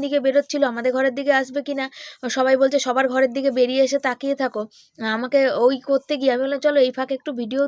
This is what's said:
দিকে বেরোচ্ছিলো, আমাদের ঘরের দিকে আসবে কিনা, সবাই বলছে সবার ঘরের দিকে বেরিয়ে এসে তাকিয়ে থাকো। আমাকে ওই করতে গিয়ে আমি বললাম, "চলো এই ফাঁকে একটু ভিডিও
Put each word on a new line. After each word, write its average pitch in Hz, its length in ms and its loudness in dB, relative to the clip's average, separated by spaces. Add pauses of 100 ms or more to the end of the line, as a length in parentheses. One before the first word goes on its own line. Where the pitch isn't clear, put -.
দিকে 285 180 0
বেরোচ্ছিলো, 277 480 0
আমাদের 233 260 -2
ঘরের 262 220 0
দিকে 277 180 2
আসবে 269 280 -2
কিনা, 269 240 -6 (440)
সবাই 262 280 2
বলছে 269 220 2
সবার 262 280 0
ঘরের 254 260 0
দিকে 269 180 -2
বেরিয়ে 254 320 2
এসে 262 160 0
তাকিয়ে 277 360 -4
থাকো। 247 260 -4 (380)
আমাকে 233 400 0 (100)
ওই 240 300 2
করতে 277 380 -2
গিয়ে 262 160 2
আমি 254 100 -2
বললাম, 277 160 -2
"চলো 294 200 2
এই 254 120 4
ফাঁকে 262 220 -6
একটু 269 200 -8
ভিডিও 240 340 -4